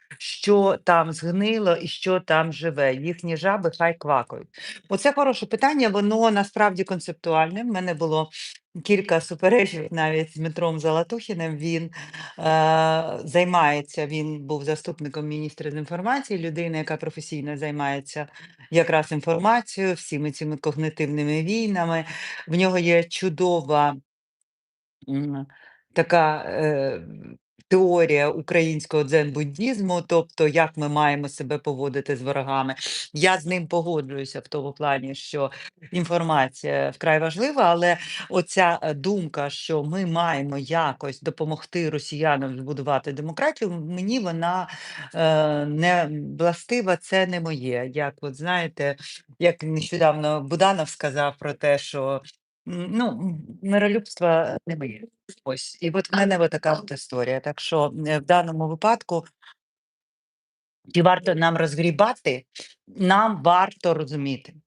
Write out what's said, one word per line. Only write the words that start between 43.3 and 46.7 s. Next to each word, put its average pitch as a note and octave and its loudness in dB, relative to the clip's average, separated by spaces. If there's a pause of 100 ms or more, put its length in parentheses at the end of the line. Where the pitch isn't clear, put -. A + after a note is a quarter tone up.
мені F3+ -4
вона, F3 -2 (460)
е, D3+ 2
не D#3+ 2 (280)
властива, F3+ 0